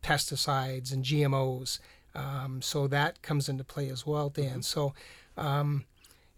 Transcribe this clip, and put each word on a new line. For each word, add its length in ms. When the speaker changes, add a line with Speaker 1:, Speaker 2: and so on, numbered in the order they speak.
Speaker 1:
pesticides 880
and 100
G 200
M 100
Os. 460
Um, 460
so 260
that 340
comes 280
into 140
play 260
as 160
well, 240
Dan. 200
Speaker 2:
Mm-hmm. 120
Speaker 1:
So, 320
um, 480